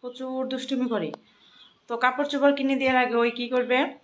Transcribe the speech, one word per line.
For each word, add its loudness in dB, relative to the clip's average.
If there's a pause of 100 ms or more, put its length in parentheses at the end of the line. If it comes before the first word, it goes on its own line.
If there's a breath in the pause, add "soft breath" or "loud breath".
প্রচুর -8 (100)
দুষ্টুমি -2
করে। -2 (800 soft breath)
তো -4
কাপড় 0
চোপড় 4
কিনে 0
দেওয়ার 2
আগে 0
ওই 4
কী -6
করবে 2 (260)